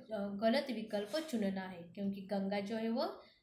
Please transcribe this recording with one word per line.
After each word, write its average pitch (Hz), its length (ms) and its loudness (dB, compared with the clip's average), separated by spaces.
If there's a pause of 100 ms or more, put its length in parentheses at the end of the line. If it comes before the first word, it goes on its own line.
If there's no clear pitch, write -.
(120)
अ, 202 160 -2
गलत 226 420 4
विकल्प 220 460 -2
चुनना 196 460 0
है, 185 200 -8
क्योंकि 196 380 -2
गंगा 196 400 0
जो 208 160 -2
है 226 120 2
वो 302 340 0 (200)